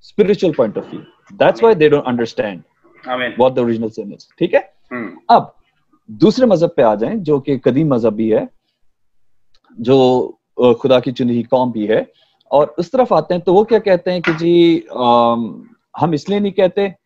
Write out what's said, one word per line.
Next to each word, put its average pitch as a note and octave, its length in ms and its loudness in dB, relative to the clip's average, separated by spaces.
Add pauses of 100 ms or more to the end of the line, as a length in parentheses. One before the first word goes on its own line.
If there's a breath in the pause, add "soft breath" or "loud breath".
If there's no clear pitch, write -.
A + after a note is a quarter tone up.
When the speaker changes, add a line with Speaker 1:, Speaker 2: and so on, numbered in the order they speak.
Speaker 1:
spiritual F#3+ 520 0
point A2+ 200 -2
of G2 100 -8
view। - 180 -14 (340)
That's F3 220 2
why - 80 -2
Speaker 2:
आमीन। A3 140 4
Speaker 1:
they D3+ 140 4
don't B2+ 160 -2
understand A#2 500 -6 (500)
Speaker 2:
Amen। B2+ 320 -6
Speaker 1:
what C3 140 4
the B2 140 -2
original A2+ 300 -6
sin G2+ 180 -12
is, - 80 -20 (140)
ठीक F3 160 -4
है? - 200 -4 (180)
Speaker 2:
हम्म। G#2+ 260 -12 (120)
Speaker 1:
अब - 240 0 (560)
दूसरे G3 360 2
मजहब E3+ 300 2
पे C#3 60 2
आ A2 120 4
जाएं, D#3 280 -6
जो D3 180 -2
कि C3+ 180 -6
कदीम C#3+ 360 0
मजहब A2 200 -2
भी A2 160 -4
है, C#3+ 180 -2 (1300)
जो, B2+ 460 4 (380)
अ, B2 80 6
खुदा B2+ 280 2
की B2+ 120 -6
चुनी A#2+ 200 -2
हुई A#2+ 100 -2
कौम B2 300 -2
भी G#2+ 140 -4
है, A#2 260 -2 (380)
और C#3+ 280 0
उस F3 140 -6
तरफ B3 200 0
आते E3 220 -2
हैं F3 80 -6
तो F3+ 120 2
वो G#3+ 100 4
क्या A3 140 0
कहते F#3 320 0
हैं F3+ 120 -4
कि E3+ 100 -2
जी, E3+ 460 2 (180)
अम, A#2 720 0 (280)
हम E3+ 180 -2
इसलिए G3 260 -4
नहीं G3+ 120 -2
कहते F#3+ 420 -2 (120)